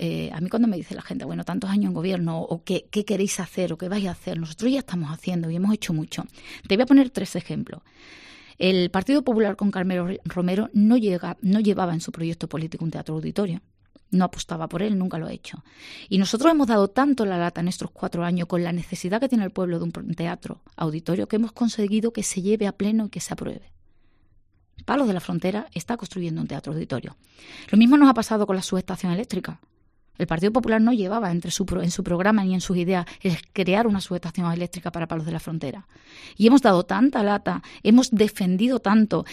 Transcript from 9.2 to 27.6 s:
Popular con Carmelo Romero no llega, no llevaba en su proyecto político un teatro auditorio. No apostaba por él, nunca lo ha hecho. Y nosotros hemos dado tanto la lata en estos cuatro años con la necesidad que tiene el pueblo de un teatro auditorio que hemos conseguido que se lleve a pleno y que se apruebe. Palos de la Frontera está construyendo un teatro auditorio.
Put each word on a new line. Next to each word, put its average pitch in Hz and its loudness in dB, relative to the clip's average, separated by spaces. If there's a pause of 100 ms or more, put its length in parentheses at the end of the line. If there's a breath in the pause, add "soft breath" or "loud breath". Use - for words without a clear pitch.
Popular 220 2
con 202 0
Carmelo 180 -2 (160)
Romero 180 -2
no 214 6
llega, 180 0
no 196 4
llevaba 190 2
en 160 -2
su - -12
proyecto 165 -6
político 160 -6
un 160 -2
teatro 156 -8
auditorio. 165 -4 (480)
No 185 4
apostaba 160 -6
por 175 -4
él, 214 0
nunca 185 -2
lo 160 -6
ha - -8
hecho. - -16 (440 loud breath)
Y 196 2
nosotros 233 4
hemos 285 4
dado 208 4
tanto 254 2
la 185 -2
lata 175 -2
en 175 0
estos 180 -6
cuatro 175 -6
años 175 -2
con 175 -2
la 170 -2
necesidad 175 -4
que 262 0
tiene 233 2
el 185 -4
pueblo 175 -2
de 170 -4
un 165 -4 (240)
teatro - -8 (160)
auditorio 170 -4
que - -6
hemos 220 0
conseguido 220 -2
que 214 -8
se - -6
lleve 208 0
a 190 -6
pleno 214 0
y - -8
que 185 -12
se - -10
apruebe. - -12 (1120)
Palos 277 0
de 190 0
la 170 -4
Frontera 180 -4
está 233 -6
construyendo 170 -6
un 151 -6
teatro 143 -8
auditorio. - -8 (560 loud breath)